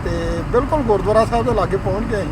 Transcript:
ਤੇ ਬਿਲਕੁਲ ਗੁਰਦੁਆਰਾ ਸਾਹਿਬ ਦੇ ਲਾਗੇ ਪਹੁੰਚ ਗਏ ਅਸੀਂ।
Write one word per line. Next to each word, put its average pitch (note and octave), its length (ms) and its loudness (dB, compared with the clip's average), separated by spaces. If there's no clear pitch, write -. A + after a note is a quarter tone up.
ਤੇ F3 60 -4
ਬਿਲਕੁਲ C4+ 300 0
ਗੁਰਦੁਆਰਾ G#3+ 420 2
ਸਾਹਿਬ A#3 220 0
ਦੇ A#3+ 80 2
ਲਾਗੇ F#3 220 0
ਪਹੁੰਚ G#3 300 -2
ਗਏ A3 100 -2
ਅਸੀਂ। F#3+ 160 -2